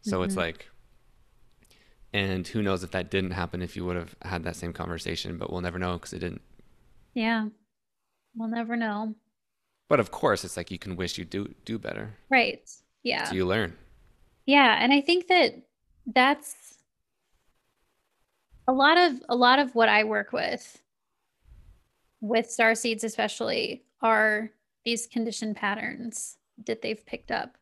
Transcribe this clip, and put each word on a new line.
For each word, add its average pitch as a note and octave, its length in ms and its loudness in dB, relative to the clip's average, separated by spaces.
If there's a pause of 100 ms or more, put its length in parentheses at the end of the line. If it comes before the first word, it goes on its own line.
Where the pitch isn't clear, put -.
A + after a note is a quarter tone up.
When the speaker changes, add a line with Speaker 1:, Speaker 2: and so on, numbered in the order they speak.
Speaker 1:
So F#2 200 0
it's F#2 100 -2
Speaker 2:
Mm-hmm. F#2 80 -2
Speaker 1:
like, E2+ 280 -6 (1400)
and G2 340 -2
who A2 160 -4
knows F#2+ 220 0
if F2 60 -12
that F2+ 200 -4
didn't F#2+ 200 -2
happen, F2+ 320 -6
if F2 140 -10
you F2+ 100 -8
would F2+ 100 -4
have E2+ 260 -8
had F2+ 220 -6
that E2 120 -8
same E2+ 180 -8
conversation, E2+ 640 -8
but - 120 -8
we'll F2+ 120 -6
never F2+ 160 -6
know F2+ 200 -4
'cause - 140 -14
it F#2 60 -10
didn't. F2 240 -8 (720)
Speaker 2:
Yeah. A3 340 0 (880)
We'll A3+ 140 -6
never A#3 280 -4
know. A3 380 -4 (760)
Speaker 1:
But C#3+ 120 4
of G#2 100 -2
course, A2+ 340 0
it's F2+ 140 -10
like, F2 120 -8
you F2+ 80 -8
can F#2+ 180 -8
wish F2+ 200 -4
you F#2 80 -8
do, G2 300 -8 (100)
do A2+ 140 -6
better. G#2 360 -10 (140)
Speaker 2:
Right. - 420 0 (320)
Yeah. - 220 -4
Speaker 1:
So - 100 -4
you F#2 120 2
learn. G2 280 0 (680)
Speaker 2:
Yeah. C4+ 340 6
And A#3+ 140 4
I C#4+ 80 6
think F4 280 0
that F4 260 4 (520)
that's C4 680 0 (1900)
a C4 40 4
lot C#4+ 260 6
of, D#4+ 300 4
a A#3+ 80 0
lot B3 220 6
of C#4 160 0
what A3+ 140 6
I G#3+ 160 6
work G#3+ 280 -2
with, - 500 -4 (1400)
with A3+ 260 0
starseeds A3+ 580 2
especially, A3+ 800 -4 (160)
are G#3+ 500 2 (340)
these A#3 220 -2
conditioned A3 500 -4
patterns - 840 -6 (280)
that A3+ 160 -4
they've A3 240 -6
picked - 240 -12
up. A#3+ 320 -6